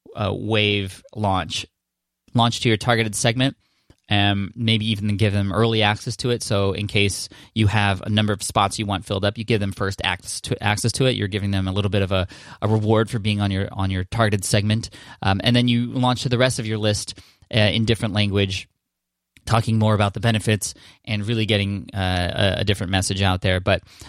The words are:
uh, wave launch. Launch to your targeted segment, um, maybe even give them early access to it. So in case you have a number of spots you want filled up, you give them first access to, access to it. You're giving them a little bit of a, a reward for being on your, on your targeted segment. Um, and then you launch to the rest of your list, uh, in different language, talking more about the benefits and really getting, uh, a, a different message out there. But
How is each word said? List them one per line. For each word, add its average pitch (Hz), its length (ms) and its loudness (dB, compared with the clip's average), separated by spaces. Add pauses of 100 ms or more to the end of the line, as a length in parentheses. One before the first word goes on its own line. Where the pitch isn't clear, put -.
(160)
uh, 101 180 -2
wave 104 680 0 (120)
launch. 95 520 -2 (680)
Launch 117 280 2
to 123 80 0
your 110 100 2
targeted 113 360 0
segment, 127 420 0 (540)
um, 101 460 2
maybe 113 340 2
even 101 280 -2
give 101 160 2
them 98 180 0
early 110 300 2
access 104 340 0
to 127 140 -4
it. 120 120 -2
So 98 300 0
in 104 140 -4
case 101 420 0 (260)
you 110 120 4
have 98 340 2
a - 80 -10
number 107 240 2
of 98 100 -4
spots - 360 0
you 107 80 -4
want 98 180 -4
filled 98 180 -4
up, 101 140 0
you 110 80 -8
give 107 160 0
them 101 120 -4
first 98 300 -6
access - 400 -4
to, - 220 -6
access 104 280 0
to 135 120 0
it. 127 100 2
You're 101 140 -4
giving 98 220 -4
them 95 180 0
a 95 40 -2
little 101 180 -2
bit 101 100 0
of 92 100 0
a, 92 160 0 (360)
a 104 60 0
reward 110 420 2
for 120 80 -4
being 104 240 0
on 101 80 0
your, 98 200 -2
on 98 200 -2
your 92 140 -2
targeted 107 420 0
segment. 107 420 0 (320)
Um, 98 240 0
and 120 100 4
then 120 140 4
you 120 200 2
launch 123 340 0
to 127 80 -2
the 120 80 2
rest 127 200 2
of 110 80 -4
your 110 120 -2
list, 104 400 -2 (360)
uh, 113 40 4
in 104 260 2
different 107 300 0
language, 98 520 0 (800)
talking 110 340 2
more 110 160 4
about 101 180 2
the 107 80 -8
benefits 110 540 0 (320)
and 104 200 -4
really 113 200 -2
getting, 101 480 0
uh, 92 600 0
a, - 40 -2
a 101 40 0
different 98 280 -2
message 95 300 0
out 92 180 2
there. 92 200 0
But 90 220 0 (260)